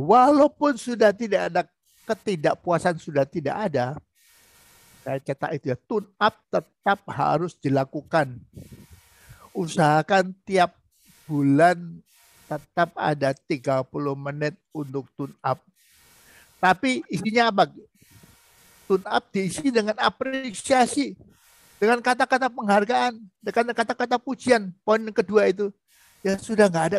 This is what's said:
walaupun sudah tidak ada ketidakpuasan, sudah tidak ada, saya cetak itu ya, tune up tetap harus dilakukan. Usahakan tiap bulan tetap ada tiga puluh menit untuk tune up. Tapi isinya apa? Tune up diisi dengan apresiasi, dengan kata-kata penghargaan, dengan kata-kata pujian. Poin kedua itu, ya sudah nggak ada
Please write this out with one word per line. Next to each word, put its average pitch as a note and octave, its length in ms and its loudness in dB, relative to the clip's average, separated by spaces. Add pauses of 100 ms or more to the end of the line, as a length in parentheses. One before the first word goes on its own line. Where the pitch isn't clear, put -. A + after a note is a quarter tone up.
walaupun C#4+ 720 4
sudah A3 400 2
tidak F#3+ 400 -2
ada F3 80 0 (480)
ketidakpuasan, E3+ 880 -2
sudah C#3+ 320 -2
tidak E3 400 -6
ada, C3 320 -2 (1040)
saya C3+ 140 -4
cetak - 400 -8
itu - 100 -14
ya, B2 140 -2
tune G#3 320 -6
up G#3 180 0 (160)
tetap G3 500 -2 (120)
harus D3 480 -2
dilakukan. C3+ 800 -4 (1120)
Usahakan F3+ 800 0 (140)
tiap F3+ 260 2 (560)
bulan E3 720 2 (480)
tetap E3 460 -4
ada C#3 400 -2
tiga C3+ 500 -4
puluh C#3+ 300 -6
menit C#3+ 400 -8 (160)
untuk C#3 420 -10
tune C#3 300 -12
up. C3 180 -4 (960)
Tapi G#3 540 0
isinya A3 400 0
apa? F#3+ 160 2 (1200)
Tune F#3+ 160 0
up A3 260 -2
diisi G3+ 460 -2
dengan G#3+ 240 0
apresiasi, B3+ 1200 -2 (640)
dengan A#3+ 160 2
kata-kata B3+ 480 0
penghargaan, A#3+ 720 0 (240)
dengan A#3 320 -2
kata-kata A#3+ 400 -2
pujian. A#3 560 0 (160)
Poin A3 240 2
kedua G3+ 400 2
itu, G3 160 -4 (560)
ya G3 160 -2
sudah G#3 320 2
nggak E3 140 0 (100)
ada - 40 0